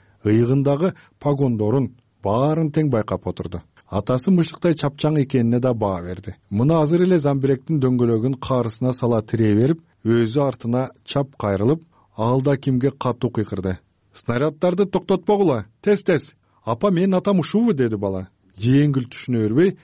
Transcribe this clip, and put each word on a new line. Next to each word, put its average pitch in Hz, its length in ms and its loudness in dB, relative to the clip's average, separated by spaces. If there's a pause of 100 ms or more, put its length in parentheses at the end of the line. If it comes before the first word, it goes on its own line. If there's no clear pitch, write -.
(240)
ыйыгындагы 135 720 2 (260)
погондорун, 127 760 0 (280)
баарын 143 500 0
тең 156 180 0
байкап 104 380 -2
отурду. 87 340 -8 (260)
Атасы 127 420 -2
мышыктай 170 440 0
чапчаң 147 480 0
экенине 120 380 0
да 127 120 2
баа 101 300 -2
берди. 92 340 -12 (140)
Мына 147 320 2
азыр 170 240 2
эле 185 100 4
замбиректин 139 640 0
дөңгөлөгүн 123 560 2
каарысына 127 560 -2
сала 120 300 0
тирей 110 340 2
берип, 139 240 2 (240)
өзү 117 400 2
артына 123 460 -4 (140)
чап 143 360 -4
кайрылып, 107 440 0 (320)
алда 131 400 0
кимге 135 340 0
катуу 123 400 -4
кыйкырды. 95 480 -4 (340)
"Снаряддарды 156 760 -2
токтотпогула, 185 800 0 (140)
тез-тез! 196 540 0 (300)
Апа, 117 260 -2
менин 185 240 2
атам 185 240 0
ушубу?" — 214 420 0
деди 113 160 0
бала. 98 320 -4 (300)
Жээңгүл 135 500 2
түшүнө - 360 -6
бербей, 156 400 2